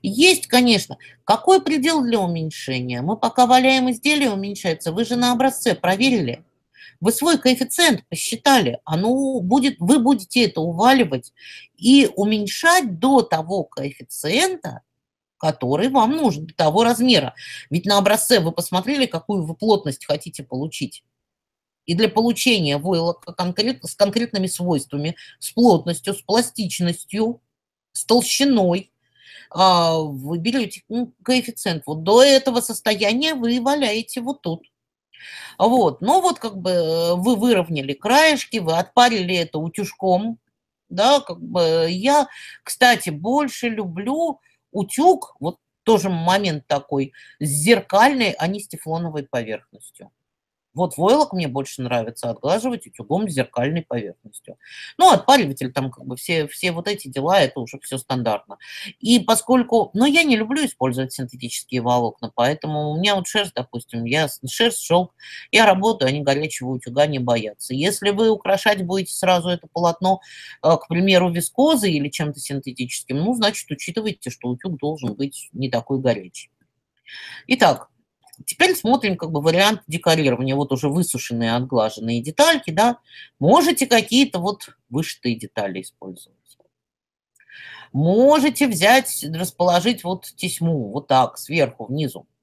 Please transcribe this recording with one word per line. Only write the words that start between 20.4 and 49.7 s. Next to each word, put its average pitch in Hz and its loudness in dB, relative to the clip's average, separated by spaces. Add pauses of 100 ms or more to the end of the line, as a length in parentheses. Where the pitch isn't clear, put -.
получить. 131 -10 (840)
И 170 -2
для 220 2
получения 220 0
войлока 170 -2
конкрет-, 208 -4
с - -12
конкретными 202 0
свойствами, 160 -4 (220)
с - -12
плотностью, 190 2
с - -12
пластичностью, 214 -4 (520)
с - -10
толщиной, 226 2 (580)
а, 170 4
вы 147 -6
берёте, 226 -4
ну, 240 -6
коэффициент. 233 -2
Вот 156 -8
до 214 8
этого 269 4
состояния 226 -2
вы 240 -2
валяете 247 -2
вот 269 -8
тут. 165 -6 (960)
Вот. 214 4
Но 302 4
вот 359 0
как 208 -10
бы, 180 -4
э, 170 0
вы 208 2
выровняли 170 0
краешки, 277 2
вы 165 -2
отпарили 196 2
это 165 -4
утюжком. 190 -4 (520)
Да, 247 4
как 175 -14
бы 165 0
я, 277 2 (340)
кстати, 240 2
больше 240 -4
люблю 220 -4 (320)
утюг, 285 2
вот 160 -6 (240)
тоже 196 2
момент 175 -2
такой, 139 -4 (280)
с 151 -4
зеркальной, 214 2
а - -4
не 202 -4
с - -18
тефлоновой 160 -8
поверхностью. - -12 (680)